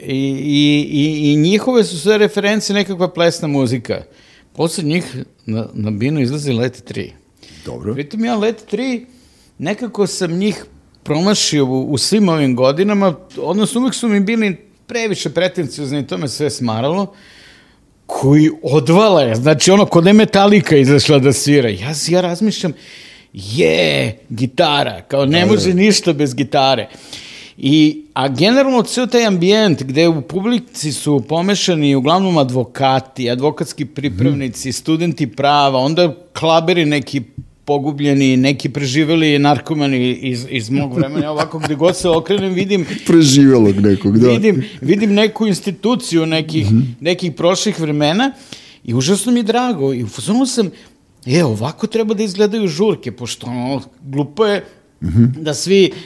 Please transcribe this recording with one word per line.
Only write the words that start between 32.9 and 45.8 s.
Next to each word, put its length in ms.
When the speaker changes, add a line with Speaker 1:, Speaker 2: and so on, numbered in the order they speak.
Speaker 1:
advokatski 560
pripravnici, 840
Speaker 2:
Mhm. 40
Speaker 1:
studenti 560
prava, 500
onda 360
klaberi 540
neki 360
pogubljeni, 720
neki 320
preživeli 720
narkomani 580
iz, 380
iz 200
mog 240
vremena. 320
Ja 60
ovako 280
gde 160
god 220
se 120
okrenem 440
vidim 320
Speaker 2:
<laughs> 120
Preživelog 720
nekog, 420
da. 100
Speaker 1:
vidim, 340
vidim 320
neku 340
instituciju 800